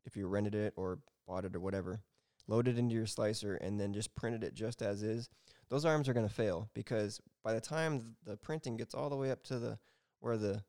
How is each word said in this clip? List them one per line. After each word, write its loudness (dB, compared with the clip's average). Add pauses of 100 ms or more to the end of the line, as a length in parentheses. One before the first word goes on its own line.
if -10
you 0
rented 2
it 0
or -2 (280)
bought -2
it -4
or -2
whatever, -2 (460)
load 4
it 4
into 4
your 2
slicer 0
and -2
then 0
just -4
printed -2
it -6
just -4
as 0
is, -2 (400)
those 0
arms 4
are 2
gonna 4
fail 0
because -2 (220)
by 0
the 2
time 0
th-, -8 (140)
the -6
printing -4
gets -6
all -2
the -2
way 0
up -2
to -4
the, -4 (420)
where 0
the 2